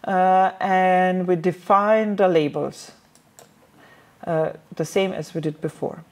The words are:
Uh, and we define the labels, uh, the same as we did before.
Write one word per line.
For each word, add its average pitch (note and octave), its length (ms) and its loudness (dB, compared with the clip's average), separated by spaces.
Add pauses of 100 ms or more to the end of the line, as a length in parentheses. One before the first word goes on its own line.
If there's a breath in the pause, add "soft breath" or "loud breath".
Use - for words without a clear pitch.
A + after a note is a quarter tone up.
Uh, F#3 560 4
and F#3 680 2
we F3+ 100 2
define G3+ 800 0
the G3 100 2
labels, D3 640 -2 (1400 soft breath)
uh, D#3+ 240 -2 (240)
the D#3+ 100 -4
same F#3+ 280 -2
as - 200 -12
we E3 80 -6
did D3+ 200 -6
before. - 500 -8